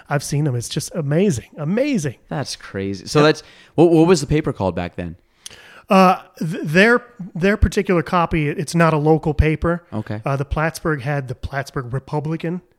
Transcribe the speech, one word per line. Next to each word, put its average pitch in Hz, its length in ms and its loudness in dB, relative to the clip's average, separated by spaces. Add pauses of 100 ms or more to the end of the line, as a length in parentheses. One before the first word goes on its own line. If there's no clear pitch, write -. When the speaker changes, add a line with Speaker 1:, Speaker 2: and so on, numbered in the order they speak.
Speaker 1:
I've 143 160 -2
seen 151 220 -2
'em. 127 100 -2
It's 117 120 -6
just - 260 -8
amazing, 156 640 -2
amazing. 180 600 -2 (120)
Speaker 2:
That's - 280 -8
crazy. 98 500 -8
So 151 140 0
Speaker 1:
Yep. 147 80 6
Speaker 2:
that's, 156 140 0 (320)
what, 165 160 6
what 165 160 6
was 175 140 4
the 143 60 -6
paper 151 260 0
called 92 220 -2
back 87 220 -6
then? 87 200 -10 (720)
Speaker 1:
Uh, 185 340 6 (160)
th-, 175 240 -6
their, 214 420 4 (300)
their 196 220 0
particular 196 460 2
copy, 165 460 0
it's 156 260 -4
not 165 200 4
a - 40 2
local 151 360 2
paper. 160 580 -2
Speaker 2:
Okay. 107 320 -6
Speaker 1:
Uh, 139 120 -2
the 139 80 -4
Plattsburgh 156 580 -4
had 143 260 -4
the 123 60 -10
Plattsburgh 135 580 -8
Republican 156 720 -6 (160)